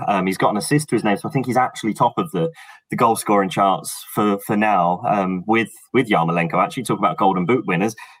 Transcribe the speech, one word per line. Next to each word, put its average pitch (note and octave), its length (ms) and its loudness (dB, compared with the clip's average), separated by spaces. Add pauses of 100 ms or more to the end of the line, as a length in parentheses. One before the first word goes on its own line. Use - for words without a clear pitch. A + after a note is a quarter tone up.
Um, F#2+ 200 0
he's F#2+ 100 -2
got - 140 2
an G#2 60 -2
assist D3 320 -2
to A#2+ 60 0
his G#2+ 80 0
name. G2+ 140 0
So - 100 -8
I - 40 -10
think B2+ 160 -2
he's A#2+ 100 0
actually A2 380 -2
top A#2+ 240 0
of F#3 100 -4
the, F#2+ 220 -2 (400)
the - 40 -6
goal A#2 200 2
scoring G2+ 340 2
charts F#2+ 640 0
for, G#2 320 2
for A2 100 -2
now, F#2+ 520 2
um, F#2 400 0
with, A2+ 240 2 (200)
with - 160 2
Yarmolenko. E2+ 560 0
Actually, A2+ 200 -4
talk G#2 160 -2
about F#2 180 0
golden F#2 300 2
boot D#2+ 180 0
winners. G2 300 0 (240)